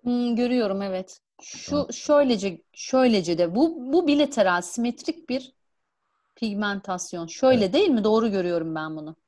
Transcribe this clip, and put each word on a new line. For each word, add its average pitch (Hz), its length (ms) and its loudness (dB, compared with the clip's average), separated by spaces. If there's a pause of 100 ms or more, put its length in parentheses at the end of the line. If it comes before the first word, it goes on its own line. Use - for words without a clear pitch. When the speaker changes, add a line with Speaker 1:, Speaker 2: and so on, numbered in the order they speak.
Speaker 1:
Hmm, 240 320 0
görüyorum, 226 460 0
evet. 190 380 -8 (220)
Şu - 300 -16
Speaker 2:
Tamam. 285 220 -2
Speaker 1:
şöylece, 233 680 2 (120)
şöylece 208 640 2
de. 175 180 0
Bu, 277 380 0
bu 349 140 4
bilateral, 240 540 2
simetrik 240 680 -6
bir 262 240 -6 (840)
pigmentasyon. 202 920 -6
Şöyle 254 360 4
Speaker 2:
Evet. 185 100 0
Speaker 1:
değil 370 160 4
mi? 220 140 2
Doğru 220 280 2
görüyorum 170 440 -2
ben 156 220 -8
bunu. 156 180 -14 (120)